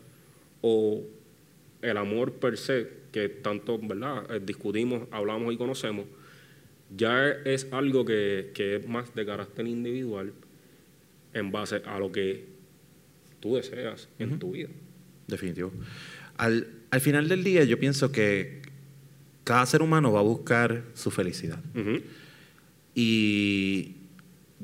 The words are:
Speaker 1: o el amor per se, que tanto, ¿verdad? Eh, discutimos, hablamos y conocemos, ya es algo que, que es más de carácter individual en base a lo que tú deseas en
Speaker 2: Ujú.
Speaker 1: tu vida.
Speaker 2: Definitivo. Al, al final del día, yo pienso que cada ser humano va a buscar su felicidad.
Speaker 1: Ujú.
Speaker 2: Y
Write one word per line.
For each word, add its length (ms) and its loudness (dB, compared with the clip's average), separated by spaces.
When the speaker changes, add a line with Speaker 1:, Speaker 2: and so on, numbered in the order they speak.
Speaker 1:
o 420 2
el 140 0
amor 380 0
per 220 0
se, 320 -2
que 160 0
tanto, 500 -4
¿verdad? 460 -6
Eh, 80 -2
discutimos, 680 -2
hablamos 420 -2
y 40 -2
conocemos, 500 -4
ya 320 4
es 280 0
algo 340 2
que, 480 0
que 220 -2
es 120 -6
más 260 -6
de 120 -4
carácter 400 -6
individual 640 -4
en 180 -4
base 320 -4
a 140 -6
lo 120 -2
que 360 -2
tú 160 -2
deseas 520 -8
en 120 -4
Speaker 2:
Ujú. 80 -4
Speaker 1:
tu 140 -6
vida. 160 -8
Speaker 2:
Definitivo. 440 -6
Al, 300 2
al 120 4
final 260 4
del 160 2
día, 200 8
yo 140 4
pienso 340 2
que 500 2
cada 220 6
ser 160 6
humano 280 6
va 100 6
a 20 6
buscar 640 2
su 160 -2
felicidad. 480 -4
Speaker 1:
Ujú. 260 -2
Speaker 2:
Y 1040 2